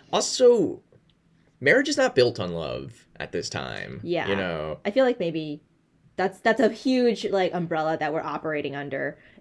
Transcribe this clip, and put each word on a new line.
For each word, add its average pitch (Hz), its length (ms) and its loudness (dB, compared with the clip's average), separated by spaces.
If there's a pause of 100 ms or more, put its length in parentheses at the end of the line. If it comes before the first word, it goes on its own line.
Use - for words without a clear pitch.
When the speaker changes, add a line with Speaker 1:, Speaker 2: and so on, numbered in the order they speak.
(140)
Speaker 1:
Also, 220 680 4 (800)
marriage 240 300 4
is 294 80 -2
not 262 180 2
built 120 240 4
on 90 140 -4
love 69 540 -8 (120)
at - 120 -10
this 90 180 -6
time, 60 540 -8
you - 100 -6
Speaker 2:
Yeah. 117 220 -2
Speaker 1:
know? 85 500 -4
Speaker 2:
I 202 60 -2
feel 262 140 4
like 240 140 0
maybe 156 420 -6 (540)
that's, 190 240 -4
that's 220 220 2
a 220 80 6
huge, 247 560 2
like, 190 280 0
umbrella 160 460 -2
that 151 140 -2
we're 156 80 -2
operating 147 540 -4
under, 143 420 -6 (240)